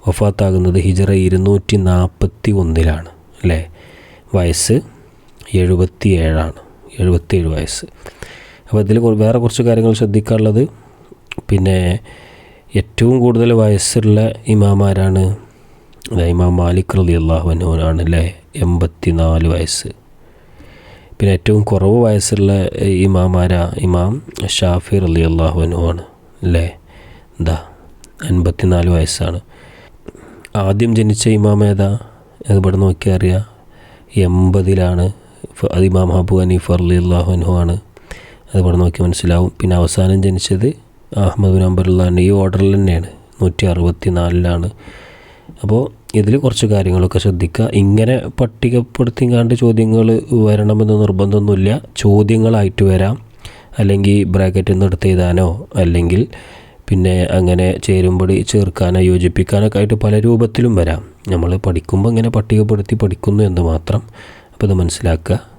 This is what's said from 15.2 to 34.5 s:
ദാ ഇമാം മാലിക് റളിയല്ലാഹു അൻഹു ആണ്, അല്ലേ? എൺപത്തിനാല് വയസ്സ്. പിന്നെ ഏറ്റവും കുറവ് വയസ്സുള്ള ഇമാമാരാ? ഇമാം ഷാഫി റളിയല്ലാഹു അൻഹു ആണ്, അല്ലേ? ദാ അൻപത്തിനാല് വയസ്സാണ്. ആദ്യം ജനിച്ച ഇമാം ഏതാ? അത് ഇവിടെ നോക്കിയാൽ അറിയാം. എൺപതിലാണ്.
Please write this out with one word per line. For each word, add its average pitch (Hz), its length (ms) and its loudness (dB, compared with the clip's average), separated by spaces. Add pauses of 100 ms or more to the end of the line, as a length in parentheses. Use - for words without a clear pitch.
ദാ 87 120 0
ഇമാം 87 320 0
മാലിക് 87 400 0
റളിയല്ലാഹു 82 540 0
അൻഹു 82 200 -2 (100)
ആണ്, 80 220 -2
അല്ലേ? 82 220 0 (320)
എൺപത്തിനാല് 82 920 0
വയസ്സ്. 82 400 -4 (1200)
പിന്നെ 98 240 -2
ഏറ്റവും 104 300 0
കുറവ് 101 400 2
വയസ്സുള്ള 101 480 0 (480)
ഇമാമാരാ? 90 640 2 (160)
ഇമാം 90 340 0 (360)
ഷാഫി 92 500 -2
റളിയല്ലാഹു 82 640 0
അൻഹു 85 260 -2
ആണ്, 87 140 -6 (400)
അല്ലേ? 85 240 0 (760)
ദാ 82 160 -2 (680)
അൻപത്തിനാല് 90 680 0
വയസ്സാണ്. 82 500 -2 (1160)
ആദ്യം 101 380 0
ജനിച്ച 107 340 0
ഇമാം 104 360 2
ഏതാ? 98 240 2 (520)
അത് 101 180 0
ഇവിടെ 95 180 0
നോക്കിയാൽ 95 400 0
അറിയാം. 92 260 0 (760)
എൺപതിലാണ്. 92 880 2 (460)